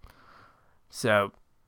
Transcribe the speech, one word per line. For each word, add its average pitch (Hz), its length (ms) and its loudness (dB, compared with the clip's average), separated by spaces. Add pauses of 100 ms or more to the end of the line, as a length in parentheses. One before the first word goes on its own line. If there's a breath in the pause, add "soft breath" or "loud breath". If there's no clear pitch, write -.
(880)
So 104 420 0 (360)